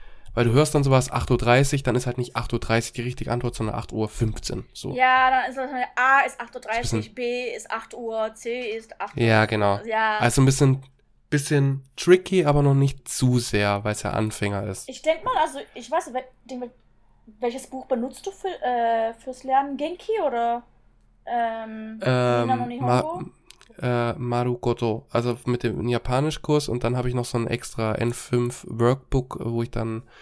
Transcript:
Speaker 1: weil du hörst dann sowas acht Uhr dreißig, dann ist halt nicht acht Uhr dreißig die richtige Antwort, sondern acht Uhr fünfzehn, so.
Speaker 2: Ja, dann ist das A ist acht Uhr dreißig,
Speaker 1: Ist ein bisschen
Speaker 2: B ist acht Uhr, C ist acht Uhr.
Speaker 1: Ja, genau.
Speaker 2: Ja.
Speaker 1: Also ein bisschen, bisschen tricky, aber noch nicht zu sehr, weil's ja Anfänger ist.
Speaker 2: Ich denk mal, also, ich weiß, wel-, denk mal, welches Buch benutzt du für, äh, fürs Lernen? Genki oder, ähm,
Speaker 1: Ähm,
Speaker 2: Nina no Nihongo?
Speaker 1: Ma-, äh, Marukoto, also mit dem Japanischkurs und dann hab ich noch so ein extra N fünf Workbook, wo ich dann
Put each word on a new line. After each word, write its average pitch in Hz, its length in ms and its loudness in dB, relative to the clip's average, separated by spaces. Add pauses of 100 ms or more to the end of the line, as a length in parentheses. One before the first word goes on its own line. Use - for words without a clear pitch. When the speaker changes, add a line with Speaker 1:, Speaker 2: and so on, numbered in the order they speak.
(320)
Speaker 1:
weil 120 120 4
du 113 80 4
hörst 147 240 6
dann 143 80 4
sowas 135 260 4
acht - 220 -2
Uhr 120 60 4
dreißig, 135 440 4
dann 120 140 2
ist 123 100 0
halt 120 100 -4
nicht 123 200 -4
acht - 160 -4
Uhr 113 80 0
dreißig 113 320 0
die 123 100 -6
richtige 123 300 -4
Antwort, 120 240 -2
sondern 110 180 -4
acht - 180 -6
Uhr 107 160 -2
fünfzehn, - 640 -4
so. - 220 -8
Speaker 2:
Ja, 262 360 4
dann 254 200 0
ist 254 60 -10
das 269 140 -6 (260)
A 269 280 6
ist - 160 -8
acht 233 140 -14
Uhr 254 60 -10
dreißig, 226 240 -4
Speaker 1:
Ist - 80 -2
ein 220 80 2
bisschen - 140 -10
Speaker 2:
B 247 400 -4
ist - 160 -12
acht 220 240 -8
Uhr, 220 420 -4
C 240 240 -6 (100)
ist 220 300 -10
acht 196 160 -8
Uhr. 120 60 0
Speaker 1:
Ja, 110 240 6
genau. 101 380 2
Speaker 2:
Ja. 220 340 0
Speaker 1:
Also 120 220 4
ein 135 60 8
bisschen, 135 380 4 (460)
bisschen 139 520 0 (140)
tricky, 180 480 4
aber 147 180 4
noch 143 120 6
nicht 139 340 2
zu 123 320 2
sehr, 104 420 0
weil's 107 220 -2
ja 104 80 -2
Anfänger 104 560 -2
ist. - 200 -10
Speaker 2:
Ich - 140 -14
denk 320 220 -2
mal, 494 160 0
also, 277 180 -2 (160)
ich 240 160 -12
weiß, 320 240 -2
wel-, 254 100 -4 (200)
denk 254 160 -10
mal, 240 100 -10 (680)
welches 247 260 -4
Buch 262 200 -12
benutzt 247 400 -4
du 392 40 -6
für, - 180 -8 (140)
äh, 233 520 0
fürs - 300 -14
Lernen? 269 320 0
Genki 330 360 -6 (120)
oder, 233 380 0 (640)
ähm, 226 760 -6
Speaker 1:
Ähm, 123 400 2
Speaker 2:
Nina 120 140 0
no 120 100 -4
Nihongo? 120 200 -6 (340)
Speaker 1:
Ma-, - 40 -8 (580)
äh, 120 320 0
Marukoto, 120 960 -2
also 117 360 0
mit 120 160 0
dem 120 260 -2
Japanischkurs 147 800 0
und 120 160 -4
dann 120 120 2
hab 123 100 -2
ich 123 80 -2
noch 123 100 -2
so 120 140 -4
ein 113 80 0
extra 110 480 -2
N 120 180 0
fünf 123 560 -2
Workbook, 127 720 0
wo 117 220 -2
ich 120 80 -6
dann 113 320 -6 (200)